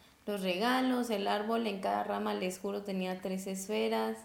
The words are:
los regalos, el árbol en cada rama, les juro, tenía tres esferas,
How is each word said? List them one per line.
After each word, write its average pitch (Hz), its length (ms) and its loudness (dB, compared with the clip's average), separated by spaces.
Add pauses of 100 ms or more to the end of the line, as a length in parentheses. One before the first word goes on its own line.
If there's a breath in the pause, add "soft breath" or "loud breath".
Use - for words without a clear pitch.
(240 soft breath)
los 208 160 -2
regalos, 240 680 2
el 202 180 0
árbol 220 380 2
en 196 140 -2
cada 202 240 2
rama, 208 280 0
les 185 260 -2
juro, 202 240 -4
tenía 185 380 -2
tres 190 280 -4
esferas, 220 760 0